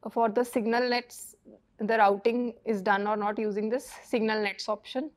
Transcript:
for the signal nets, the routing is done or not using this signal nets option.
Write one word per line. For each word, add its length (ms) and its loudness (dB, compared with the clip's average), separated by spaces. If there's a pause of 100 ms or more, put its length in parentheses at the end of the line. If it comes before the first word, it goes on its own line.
(120)
for 180 2
the 160 2
signal 420 0
nets, 480 -6 (440)
the 180 0
routing 560 4 (100)
is 200 -2
done 240 2
or 100 0
not 220 -2
using 300 -2
this 220 -4 (120)
signal 400 0
nets 260 -6
option. 480 -6